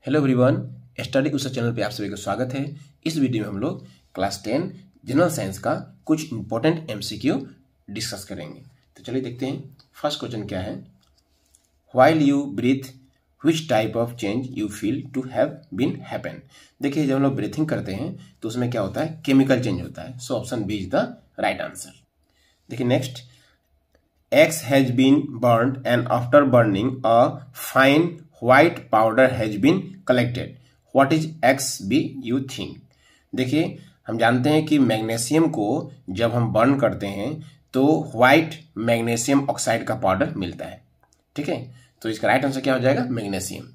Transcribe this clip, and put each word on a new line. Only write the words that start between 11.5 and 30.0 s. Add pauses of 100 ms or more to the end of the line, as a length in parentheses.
While
you (160)
breathe, (520)
which
type
of (100)
change
you
feel (160)
to
have (200)
been (160)
happen? (460)
देखिए,
जब
हम
लोग
ब्रीथिंग
करते
हैं (280)
तो
उसमें
क्या
होता
है,
केमिकल
चेंज
होता
है।
So
option
B
is
the (380)
right
answer। (760)
देखिए
नेक्स्ट, (1080)
X
has
been (280)
burned
and
after (100)
burning (120)
a (460)
fine (360)
white (120)
powder
has
been (260)